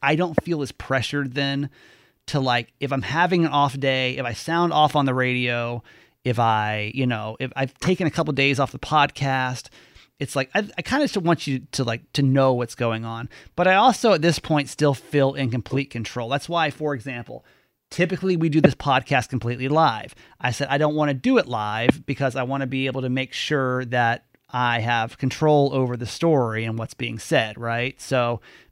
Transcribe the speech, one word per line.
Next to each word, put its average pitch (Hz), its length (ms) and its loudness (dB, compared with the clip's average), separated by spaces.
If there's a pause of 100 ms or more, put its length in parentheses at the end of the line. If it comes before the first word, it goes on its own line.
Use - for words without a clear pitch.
I 143 140 2
don't 170 260 0
feel 165 200 -4
as 131 100 -6
pressured 135 640 -4
then 139 360 -4 (580)
to, 147 120 -2
like, 120 400 0
if 139 140 -4
I'm 131 80 0
having 170 420 2
an 147 80 0
off 143 260 2
day, 131 400 0
if 131 80 -4
I 117 60 -4
sound 170 400 0
off 151 240 4
on 143 100 4
the 131 80 2
radio, 123 720 -2 (400)
if 123 160 0
I, 107 560 2
you 131 120 0
know, 110 340 -4
if 131 160 -6
I've 135 220 -4
taken 180 280 0
a 143 40 2
couple 156 200 0
days 139 260 2
off 139 140 0
the 123 80 -12
podcast, 135 880 0 (520)
it's - 160 -8
like, 135 200 -2
I, 208 200 0
I 180 60 -6
kinda 285 240 -2
just - 120 -4
want 170 280 2
you 135 140 -2 (140)
to, 139 100 -2
like, 117 300 -6
to 143 100 2
know 135 300 4
what's 123 200 -4
going 113 320 -2
on. 113 240 -10 (260)
But 175 120 2
I 185 80 6
also, 220 380 4
at 156 100 2
this 170 160 4
point, 147 280 0
still 147 280 2
feel 135 400 0
in 135 160 -2
complete 135 400 -4
control. 113 360 -8
That's 139 220 -4
why, 165 220 0
for 147 240 -4
example, 123 500 -12 (460)
typically 180 440 0
we 165 140 2
do 151 100 2
this 143 140 8
podcast 135 560 0
completely 123 380 -4
live. 139 480 0 (260)
I 123 80 0
said, 135 220 -4
"I 143 80 2
don't 151 160 2
wanna 147 180 2
do 247 240 2
it - 80 2
live 117 640 0
because 135 280 -2
I 135 60 -2
wanna 135 240 -2
be 131 220 -2
able 131 160 -4
to 127 60 -4
make 131 220 -4
sure 127 540 -2
that 120 400 0 (240)
I 120 300 0
have 117 400 -2
control 143 520 2
over 127 240 0
the 117 120 -8
story 120 580 0
and 113 140 -4
what's 113 160 -8
being 117 240 -8
said," 113 400 -2
right? 120 420 -4
So 120 400 0 (300)